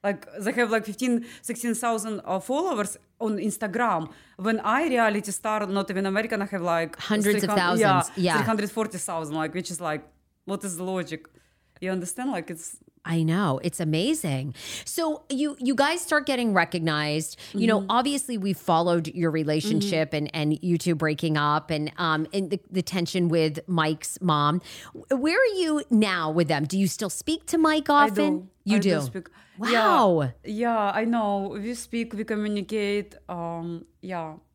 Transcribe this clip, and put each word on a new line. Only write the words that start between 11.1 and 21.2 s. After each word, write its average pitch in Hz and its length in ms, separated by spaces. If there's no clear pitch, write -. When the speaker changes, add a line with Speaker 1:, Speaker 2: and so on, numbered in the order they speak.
Speaker 1:
You 185 100
understand? 190 400
Like, 175 180
it's - 280
Speaker 2:
I 165 180
know. 160 420
It's 175 160
amazing. 156 760
So 311 460
you, 285 280
you 254 160
guys 302 260
start 294 260
getting 247 260
recognized. 160 840
You 202 140
know, 208 140
Speaker 1:
Mm-hmm. 196 180
Speaker 2:
obviously 262 400
we 196 140
followed 170 560
your 170 240
relationship 160 800
Speaker 1:
Mm-hmm. 151 240
Speaker 2:
and, 151 160
and 151 100
you 175 160
two 170 160
breaking 156 420